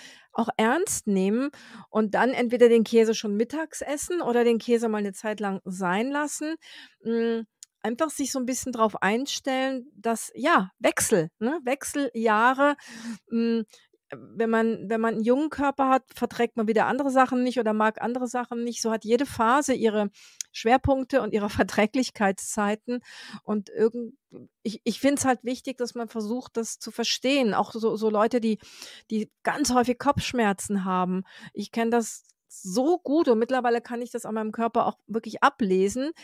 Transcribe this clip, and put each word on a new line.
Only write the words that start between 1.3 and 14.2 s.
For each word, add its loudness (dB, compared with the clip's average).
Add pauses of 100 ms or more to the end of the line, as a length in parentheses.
und 0
dann 2
entweder 4
den 6
Käse 4
schon -4
mittags -4
essen -4
oder 2
den 4
Käse 0
mal -2
'ne -6
Zeit -6
lang -4
sein -2
lassen. -4 (480)
Hm, -2 (380)
einfach -2
sich -6
so -4
'n -2
bisschen -4
drauf 2
einstellen, -2 (100)
dass, -4
ja, 2
Wechsel, 2 (100)
ne? -2
Wechseljahre, 2 (540)
hm, 0 (500)
wenn -4